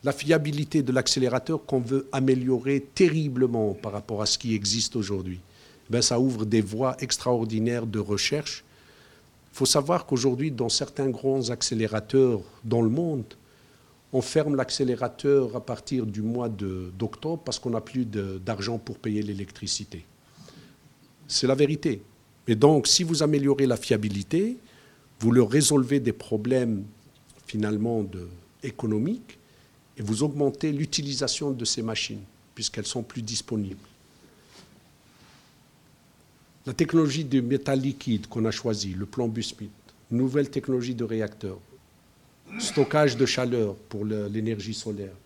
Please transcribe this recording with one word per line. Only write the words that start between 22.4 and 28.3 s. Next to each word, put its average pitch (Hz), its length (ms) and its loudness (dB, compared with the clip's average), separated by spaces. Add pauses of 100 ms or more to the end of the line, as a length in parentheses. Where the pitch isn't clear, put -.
Et 117 100 4
donc, 139 320 8
si - 160 4
vous 160 200 2
améliorez 139 420 4
la 123 120 4
fiabilité, 113 800 0 (640)
vous 113 100 6
leur 120 180 8
résolvez 139 520 4
des 110 100 0
problèmes, 113 720 0 (640)
finalement, 107 560 0
de... 92 240 -10 (340)